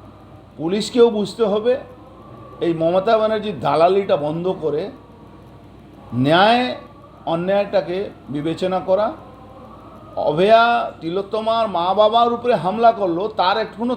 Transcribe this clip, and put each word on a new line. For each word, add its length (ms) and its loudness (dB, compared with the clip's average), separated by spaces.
পুলিশকেও 540 2
বুঝতে 340 -2
হবে 320 0
এই 140 0
মমতা 440 2
ব্যানার্জির 420 -2
দালালিটা 560 2
বন্ধ 440 -4
করে 300 -4
ন্যায় 640 2
অন্যায়টাকে 840 -2
বিবেচনা 520 -4
করা। 320 0
অভয়া 840 2
তিলোত্তমার 680 -4
মা 260 -2
বাবার 380 4
উপরে 220 0
হামলা 380 2
করলো, 440 -2
তার 220 2
এখনো 380 -4